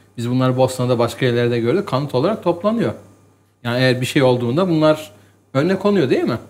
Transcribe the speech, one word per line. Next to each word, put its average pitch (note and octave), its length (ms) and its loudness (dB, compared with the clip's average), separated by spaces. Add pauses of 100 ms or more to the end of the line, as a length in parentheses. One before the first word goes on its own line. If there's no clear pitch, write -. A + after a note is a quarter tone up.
(160)
biz A#2+ 140 -6
bunları B2+ 260 2
Bosna'da B2+ 420 0
başka A#2 280 0
yerlerde A#2+ 340 0
gördük, D3+ 280 0
kanıt C#3 260 -4
olarak F#3 300 -2
toplanıyor. F3 480 -2 (720)
Yani A#2+ 140 -2
eğer B2+ 220 2
bir B2+ 60 -4
şey C#3+ 160 0
olduğunda B2+ 460 2
bunlar D#3 440 2 (420)
önüne F3 240 0
konuyor, F#3+ 320 2
değil D#4 140 0
mi? C3+ 140 -2 (120)